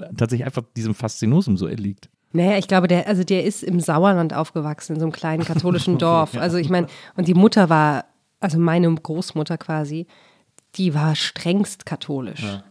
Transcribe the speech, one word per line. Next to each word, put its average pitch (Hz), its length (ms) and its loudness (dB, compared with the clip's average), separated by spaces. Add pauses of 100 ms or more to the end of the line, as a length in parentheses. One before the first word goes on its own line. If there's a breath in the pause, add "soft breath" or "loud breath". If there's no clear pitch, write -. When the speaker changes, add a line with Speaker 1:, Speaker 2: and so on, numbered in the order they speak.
(160)
Speaker 1:
tatsächlich 120 300 -2
einfach 123 160 -6 (140)
diesem 110 180 -4
Faszinosum 117 640 0
so 92 80 -4
erliegt. - 420 -8 (240)
Speaker 2:
Naja, 185 240 2
ich 190 120 -4
glaube, 185 200 2
der, 175 180 2
also 190 160 0
der 180 220 0
ist 202 180 -4
im 175 180 -2
Sauerland 170 520 2
aufgewachsen, 151 600 -6
in 156 60 -4
so 165 40 -2
einem 160 80 -2
kleinen 160 320 -4
katholischen 175 500 0
Speaker 1:
<laughs> - 20 2
Okay, 170 80 0
Speaker 2:
Dorf. 165 300 2
Speaker 1:
ja. 123 60 -6
Speaker 2:
Also 175 160 -2
ich 165 140 -2
meine, 180 160 0 (300 loud breath)
und 175 120 0
die 180 60 8
Mutter 196 340 8
war, 151 380 2 (340)
also 165 180 0
meine 170 360 4
Großmutter 156 640 -6
quasi, 156 480 -6 (680 soft breath)
die 180 200 0
war 151 220 0
strengst - 680 -4
katholisch. 139 560 -8
Speaker 1:
Ja. 98 280 -8